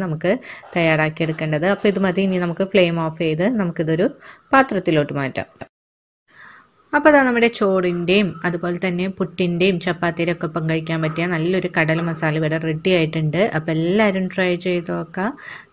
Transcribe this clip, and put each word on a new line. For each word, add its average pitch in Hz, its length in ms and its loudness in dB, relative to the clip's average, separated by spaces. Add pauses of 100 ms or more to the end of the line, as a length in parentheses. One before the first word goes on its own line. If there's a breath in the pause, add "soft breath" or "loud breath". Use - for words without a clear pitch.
നമുക്ക് 165 260 -2 (460 loud breath)
തയ്യാറാക്കിയെടുക്കേണ്ടത്. 156 1000 0
അപ്പോൾ 196 140 0
ഇത് 190 160 2
മതി. 185 240 0
ഇനി 185 160 0
നമുക്ക് 175 280 -2
ഫ്ലെയിം 170 340 4
ഓഫ് 160 180 -6
ചെയ്ത് 160 220 0 (140)
നമുക്കിതൊരു 170 460 0 (460 loud breath)
പാത്രത്തിലോട്ട് 175 680 2
മാറ്റാം. - 260 -4 (1500 loud breath)
അപ്പോൾ 302 180 6
ദാ 277 140 8
നമ്മുടെ 233 220 2 (100)
ചോറിൻ്റെയും 180 840 2
അതുപോലെ 175 420 -2
തന്നെ 180 200 -2 (120)
പുട്ടിൻ്റെയും 175 600 0
ചപ്പാത്തിയുടെ 170 560 -2
ഒക്കെ 170 140 -6
ഒപ്പം 160 200 -4
കഴിക്കാൻ 160 320 -2
പറ്റിയ 160 240 -2
നല്ലൊരു 175 520 -2
കടല 160 300 2
മസാല 156 280 -2
ഇവിടെ 160 220 0 (100)
റെഡി 160 220 -2
ആയിട്ടുണ്ട്. 160 520 0 (140)
അപ്പോൾ 156 220 -4
എല്ലാവരും 190 560 0
ട്രൈ 185 160 0 (160)
ചെയ്ത് 175 300 -2
നോക്കുക. 185 360 -6 (400 loud breath)